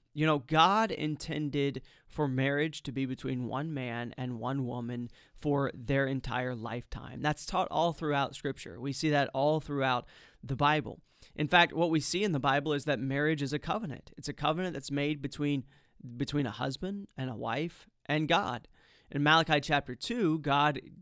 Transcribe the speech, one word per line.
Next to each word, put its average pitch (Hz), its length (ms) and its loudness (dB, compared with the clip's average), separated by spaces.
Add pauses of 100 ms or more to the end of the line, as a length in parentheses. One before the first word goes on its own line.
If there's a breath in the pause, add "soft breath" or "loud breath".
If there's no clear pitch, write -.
(140)
You 151 120 0
know, 151 140 4
God 185 500 4
intended 147 920 -2 (300 soft breath)
for 151 160 0
marriage 139 560 0
to 143 80 -6
be 135 140 -2
between 127 420 -4
one 147 260 -4
man 120 440 -6
and 123 220 -6
one 131 260 -2
woman 120 440 -6 (300 soft breath)
for 143 340 0
their 135 320 0
entire 127 480 -2
lifetime. 117 680 -8
That's 147 240 -2
taught 180 260 -2
all 165 220 2
throughout 143 420 -2
Scripture. - 440 -8
We 139 140 -4
see 156 160 -2
that 143 240 2
all 151 260 2
throughout 131 460 -2 (380 loud breath)
the 127 120 -4
Bible. 143 440 2 (360 soft breath)
In 151 120 0
fact, 175 260 6
what 165 160 2
we 160 100 4
see 185 240 -2
in 190 100 2
the 139 60 2
Bible 143 340 2
is 143 120 -2
that 139 140 0
marriage 143 420 0
is 135 120 -2
a 147 60 -2
covenant. 170 580 -6
It's - 100 -10
a 147 60 -6
covenant 160 400 0
that's 139 180 -8
made 143 300 0
between, 143 420 -2 (540 soft breath)
between 139 280 0
a 104 60 -2
husband 185 560 -6 (100)
and 131 120 -4
a 117 60 -8
wife 120 520 -6 (180)
and 151 220 2
God. 170 400 0 (420 soft breath)
In 143 140 -2
Malachi 156 380 6
chapter 139 340 0
two, 180 440 0
God 143 420 2 (200)